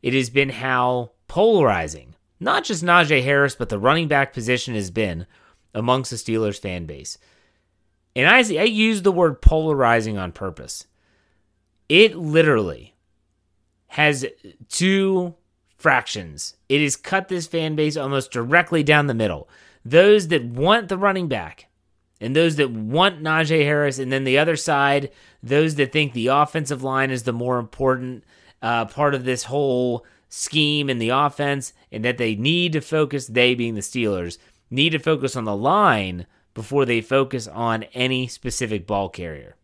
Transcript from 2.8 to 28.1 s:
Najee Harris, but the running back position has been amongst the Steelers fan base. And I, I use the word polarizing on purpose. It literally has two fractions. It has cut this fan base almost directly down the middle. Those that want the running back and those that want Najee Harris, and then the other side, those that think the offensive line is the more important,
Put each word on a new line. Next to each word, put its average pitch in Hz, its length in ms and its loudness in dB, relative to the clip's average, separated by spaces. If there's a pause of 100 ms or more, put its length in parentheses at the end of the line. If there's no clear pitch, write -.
Najee 170 400 4
Harris, 139 340 0
but 117 120 -6
the 104 120 -4
running 151 280 2
back 139 240 0
position 120 440 -4
has 95 160 -4
been 90 360 -4 (460)
amongst 123 360 0
the 120 60 -10
Steelers 110 420 -4
fan 90 280 -8
base. 73 320 -14 (1000)
And 131 120 4
I, 226 100 8
I 208 260 2
use 220 380 2
the 190 100 4
word 170 300 2
polarizing 120 760 2
on 92 140 -6
purpose. - 560 -12 (1040)
It 190 260 6
literally 147 760 2 (920)
has 147 380 0 (420)
two 190 680 0 (440)
fractions. 104 800 -2 (120)
It 143 140 2
has 139 160 -2
cut 190 320 -4
this 170 180 -6
fan 160 280 -4
base 151 200 -2
almost 139 360 -4
directly 156 520 0
down 147 240 4
the 135 60 -2
middle. 95 340 -2 (380)
Those 180 440 6
that 151 140 0
want 170 460 0
the 190 80 -4
running 190 320 0
back 90 380 -8 (520)
and 120 160 -4
those 160 220 2
that 139 140 2
want 147 520 0
Najee 156 400 2
Harris, 143 360 0
and 127 120 -4
then 135 140 0
the 131 120 4
other 160 200 2
side, 139 540 0 (300)
those 147 340 2
that 139 180 0
think 147 180 0
the 117 160 -2
offensive 143 560 0
line 135 260 -2
is 127 140 -4
the 123 80 -2
more 123 260 -2
important, 127 680 -4 (360)